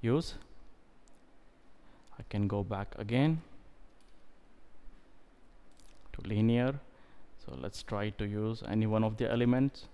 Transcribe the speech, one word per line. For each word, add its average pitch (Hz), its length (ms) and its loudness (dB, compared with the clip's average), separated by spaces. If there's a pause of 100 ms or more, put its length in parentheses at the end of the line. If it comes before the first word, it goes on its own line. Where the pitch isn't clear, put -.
use. 131 320 2 (1900)
I 107 100 -10
can 104 180 2
go 101 140 2
back 98 360 -4
again 139 440 4 (2750)
to - 160 -8
linear. 117 540 4 (640)
So 65 120 -8
let's 67 260 -8
try 104 260 -2
to 107 160 -4
use 107 420 -2
any 110 180 4
one 110 200 4
of 110 100 0
the 117 160 0
elements. 123 640 4